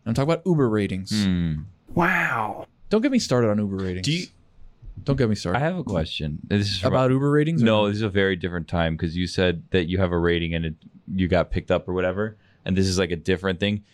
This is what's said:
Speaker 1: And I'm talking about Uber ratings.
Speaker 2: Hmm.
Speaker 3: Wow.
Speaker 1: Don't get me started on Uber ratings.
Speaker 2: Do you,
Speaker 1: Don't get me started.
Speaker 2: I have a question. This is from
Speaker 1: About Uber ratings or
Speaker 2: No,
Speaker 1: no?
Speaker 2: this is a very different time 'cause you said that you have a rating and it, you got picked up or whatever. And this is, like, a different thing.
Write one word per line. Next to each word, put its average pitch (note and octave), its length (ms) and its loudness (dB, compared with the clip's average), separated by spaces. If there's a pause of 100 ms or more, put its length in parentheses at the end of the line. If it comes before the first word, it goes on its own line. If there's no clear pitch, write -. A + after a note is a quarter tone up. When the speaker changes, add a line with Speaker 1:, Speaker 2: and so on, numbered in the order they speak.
Speaker 1:
And A2+ 60 -4
I'm A2+ 40 0
talking C#3 200 2
about E3 100 -6
Uber D3+ 240 4
ratings. G2+ 560 0
Speaker 2:
Hmm. F2 300 0 (400)
Speaker 3:
Wow. E3 720 -2 (240)
Speaker 1:
Don't G#3+ 100 4
get C4+ 100 0
me C4 80 2
started B2 300 2
on G#2 100 2
Uber G2+ 180 -2
ratings. F#2 280 -4
Speaker 2:
Do C#3+ 80 0
you, F3 140 -4 (800)
Speaker 1:
Don't C#3 120 0
get B2+ 120 2
me G#2+ 60 2
started. F2+ 240 -2
Speaker 2:
I - 40 0
have E3+ 140 -2
a E3+ 80 -6
question. D#2+ 540 -4 (100)
This G2+ 220 2
is G2 100 -4
from B2+ 120 0
Speaker 1:
About B2+ 180 4
Uber C3+ 200 2
ratings D3+ 320 2
or A2+ 40 6
Speaker 2:
No, G#2+ 160 4
Speaker 1:
no? G#2 60 2
Speaker 2:
this G#2 80 0
is G#2+ 60 -2
a A2 60 0
very F#2+ 280 2
different F2 320 -4
time E2 280 0
'cause D#2+ 200 -4
you F2+ 100 0
said F2 440 0
that F#2 180 2
you F#2 100 0
have F#2 140 2
a F2 60 0
rating E2+ 360 0
and E2 120 -2
it, D#2+ 80 -6 (400)
you F#2 140 0
got E2+ 220 2
picked F2+ 200 -4
up F2+ 180 0
or F#2 60 -6
whatever. F#2 420 -2 (280)
And F#2+ 120 0
this F#2+ 120 2
is, F#2 100 0
like, F2+ 140 0
a F2 40 -2
different F2+ 440 -2
thing. G#2 340 -2